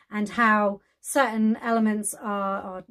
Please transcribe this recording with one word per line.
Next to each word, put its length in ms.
and 200
how 520
certain 560
elements 580
are, 480
are, 280